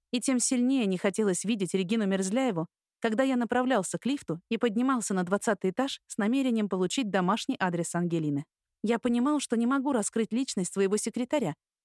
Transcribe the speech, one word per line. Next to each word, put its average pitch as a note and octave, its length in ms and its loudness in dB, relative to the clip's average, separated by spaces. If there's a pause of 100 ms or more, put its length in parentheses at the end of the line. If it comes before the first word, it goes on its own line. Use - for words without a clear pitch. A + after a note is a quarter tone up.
(120)
И B3 80 0
тем B3+ 200 2
сильнее B3+ 460 2
не F#3 120 2
хотелось G3 480 0
видеть G3 280 -2
Регину G3 340 0
Мерзляеву, F#3+ 600 0 (320)
когда A3+ 240 0
я C4+ 120 2
направлялся B3 600 0
к - 80 -6
лифту A3+ 440 -4
и A3+ 80 0
поднимался A#3+ 560 0
на F#3 100 2
двадцатый F#3+ 460 0
этаж C4 380 -4
с - 100 -10
намерением A3+ 500 2
получить F#3 420 -2
домашний G3 500 0
адрес E3+ 360 -2
Ангелины. D#3+ 480 0 (380)
Я A3+ 180 0
понимал, B3+ 400 0
что - 160 -2
не A#3 120 2
могу C4+ 240 0
раскрыть A3+ 420 -2
личность A3 400 -2
своего G3 240 2
секретаря, A#3 560 -2 (320)